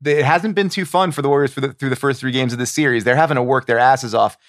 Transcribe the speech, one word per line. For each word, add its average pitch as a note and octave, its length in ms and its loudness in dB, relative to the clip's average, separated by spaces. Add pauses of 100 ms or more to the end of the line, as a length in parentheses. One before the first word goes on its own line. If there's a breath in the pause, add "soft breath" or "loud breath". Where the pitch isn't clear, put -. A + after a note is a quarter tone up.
th-, D3 160 0
it C3 60 0
hasn't F3 300 0
been G3 140 0
too F#3 160 -6
fun F3+ 260 0
for C#3+ 100 -6
the C#3 60 -2
Warriors C#3 260 0
for - 80 -2
the, C3+ 120 0
through C3+ 160 -6
the B2 80 -2
first C3 240 -2
three C3 100 -4
games B2+ 220 -2
of B2 60 -8
this B2 120 -4
series. B2+ 320 0
They're B2 140 4
having D#3 180 2
to B2 80 0
work B2+ 240 -2
their A#2 100 2
asses B2 380 2
off, A2 220 0 (120)